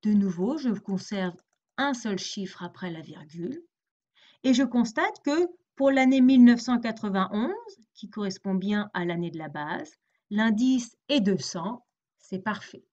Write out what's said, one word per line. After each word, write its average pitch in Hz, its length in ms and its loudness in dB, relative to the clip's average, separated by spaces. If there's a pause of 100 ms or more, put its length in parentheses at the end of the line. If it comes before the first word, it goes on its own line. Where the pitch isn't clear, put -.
De 214 100 0
nouveau, 196 460 0
je 269 120 -2
conserve 190 640 -6 (400)
un 269 180 -2
seul 208 240 -6
chiffre - 440 -10
après 180 280 -10
la 160 100 -10
virgule 165 600 -12 (840)
et 262 100 4
je 262 80 2
constate 262 640 -2
que 330 240 0 (260)
pour 269 160 2
l'année 269 300 4
mille 254 240 10
neuf 240 160 8
cent 247 180 0
quatre-vingt-onze, 226 1000 -4 (160)
qui - 160 -18
correspond 196 440 -6
bien 202 400 -2
à 175 100 -4
l'année 170 260 -4
de 160 80 -12
la 156 100 -12
base, 151 500 -10 (320)
l'indice 226 680 0 (120)
est 285 120 2
deux 190 180 2
cents, 185 480 -8 (320)
c'est 185 220 -10
parfait. - 520 -10